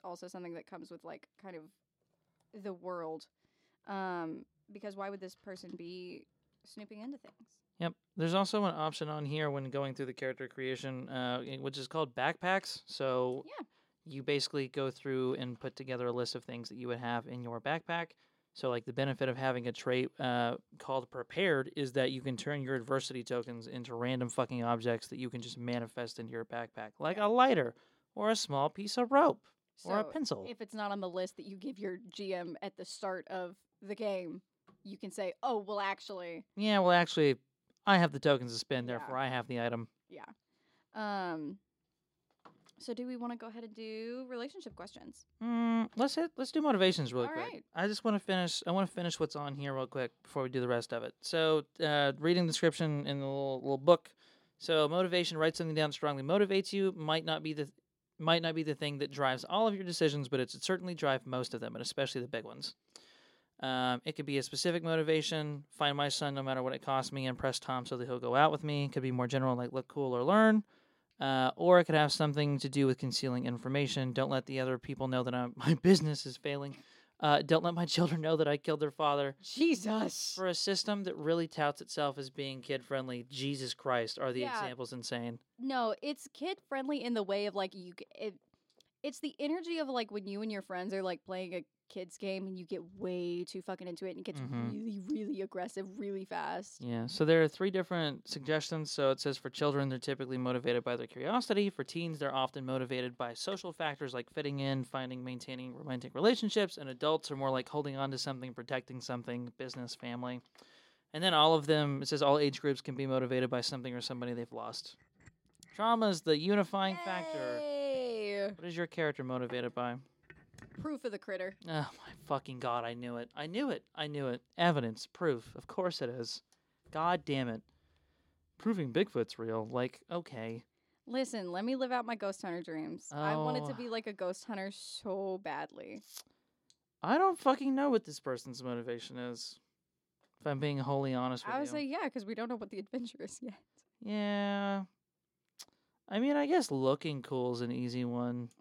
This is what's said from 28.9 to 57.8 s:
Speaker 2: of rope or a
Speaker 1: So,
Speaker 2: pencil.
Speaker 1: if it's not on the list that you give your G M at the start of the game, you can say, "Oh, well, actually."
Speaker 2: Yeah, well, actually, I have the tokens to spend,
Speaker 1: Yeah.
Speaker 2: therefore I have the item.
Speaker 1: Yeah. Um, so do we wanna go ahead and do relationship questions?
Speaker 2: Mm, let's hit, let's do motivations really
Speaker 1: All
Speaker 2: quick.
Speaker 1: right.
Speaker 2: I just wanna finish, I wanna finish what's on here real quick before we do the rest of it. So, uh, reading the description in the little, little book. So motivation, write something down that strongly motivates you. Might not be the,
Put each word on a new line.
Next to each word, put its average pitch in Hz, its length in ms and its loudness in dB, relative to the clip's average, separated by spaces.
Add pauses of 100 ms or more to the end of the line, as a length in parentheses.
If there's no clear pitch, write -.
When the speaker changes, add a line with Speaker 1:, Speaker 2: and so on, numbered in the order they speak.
Speaker 2:
of 247 140 2
rope 277 340 6 (380)
or 185 160 2
a 214 40 2
Speaker 1:
So, - 60 -4
Speaker 2:
pencil. 220 400 -2
Speaker 1:
if 233 120 -12
it's 208 120 -12
not 208 180 -4
on 202 100 -2
the 185 80 -4
list 185 280 -4
that - 80 -14
you 196 100 -12
give 202 220 -8
your 190 200 -4 (120)
G 190 240 -6
M 175 300 -6
at 196 140 -8
the 180 80 -12
start 185 420 -6
of 185 280 -6 (280)
the 202 100 -10
game, 190 480 -4 (400)
you 190 160 -16
can 190 140 -10
say, 185 220 -4 (100)
"Oh, 240 160 2
well, 202 200 -4
actually." 190 640 -6 (120)
Speaker 2:
Yeah, 208 240 4
well, 180 140 8
actually, 156 440 6 (480)
I 196 140 10
have 170 120 6
the 139 80 -6
tokens 123 340 4
to 117 60 -6
spend, 123 300 -2
Speaker 1:
Yeah. 123 80 -2
Speaker 2:
therefore 127 200 -4
I 135 100 0
have 123 200 -2
the 123 140 -2
item. 117 260 0 (220)
Speaker 1:
Yeah. 151 160 -14 (720)
Um, 190 640 -4 (1200)
so 240 140 -8
do 247 140 -6
we 254 80 -6
wanna 240 220 -6
go 226 100 -12
ahead 226 160 -12
and 220 100 -16
do 226 540 -8
relationship 247 480 -10
questions? - 500 -16 (160)
Speaker 2:
Mm, 233 540 2
let's 262 200 2
hit, 320 200 0
let's 262 160 -6
do 311 100 2
motivations 185 520 4
really 123 140 2
Speaker 1:
All 302 60 -4
Speaker 2:
quick. 320 180 -2
Speaker 1:
right. - 220 -14
Speaker 2:
I 180 140 0
just 214 160 -4
wanna 208 160 4
finish, 185 480 0
I 170 40 0
wanna 190 160 4
finish 175 320 -4
what's 156 160 0
on 143 200 -4
here 139 180 -4
real 131 140 0
quick 127 240 -2 (100)
before - 220 -4
we 127 60 -2
do 127 100 0
the 123 80 2
rest 117 260 2
of 117 100 -2
it. 120 180 -10
So, 160 440 4 (140)
uh, 147 400 4
reading 175 260 6
the 160 60 2
description 151 560 2
in 139 120 -2
the 139 60 -2
little, 135 360 -2
little 135 160 2
book. 160 340 8 (480)
So 156 300 4
motivation, 175 480 2
write 160 180 4
something 160 200 -2
down 156 160 4
that - 20 -8
strongly 143 300 -2
motivates 196 500 2
you. 196 180 2
Might 160 340 0
not 160 160 -2
be 156 120 -4
the, 143 180 -4 (480)